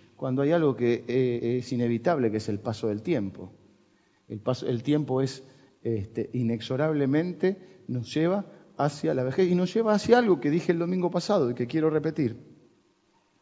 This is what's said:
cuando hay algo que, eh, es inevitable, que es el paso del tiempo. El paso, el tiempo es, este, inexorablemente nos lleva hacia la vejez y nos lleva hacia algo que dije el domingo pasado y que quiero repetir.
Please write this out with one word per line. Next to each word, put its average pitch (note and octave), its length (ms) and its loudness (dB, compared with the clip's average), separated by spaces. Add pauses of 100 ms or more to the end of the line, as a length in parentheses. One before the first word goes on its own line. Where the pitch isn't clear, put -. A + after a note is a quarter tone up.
(160)
cuando C3 260 -2
hay C#3+ 80 2
algo D#3+ 240 4
que, A#2+ 320 0
eh, B2 520 0
es A#2+ 140 -6
inevitable, A#2+ 600 0
que G#2+ 60 -2
es G#2+ 100 -6
el G#2 100 -2
paso A2 300 -4
del G#2 120 -2
tiempo. G2 520 -4 (760)
El A2 140 -10
paso, B2+ 260 -4
el A#2+ 160 -2
tiempo C3+ 400 0
es, C3+ 220 -6 (380)
este, A2+ 500 -4
inexorablemente C#3+ 1500 -2
nos A#2+ 260 -6
lleva F3+ 320 2 (320)
hacia D3 380 0
la B2+ 80 0
vejez C3+ 260 2
y F3+ 60 4
nos F3+ 180 0
lleva A3 220 2
hacia A3 240 6
algo G3 220 4
que D3 100 0
dije F3 220 2
el E3+ 80 2
domingo F3 320 0
pasado F3+ 360 2
y A#2+ 60 -2
que A#2+ 140 -4
quiero D#3 220 0
repetir. D3+ 460 -2 (1040)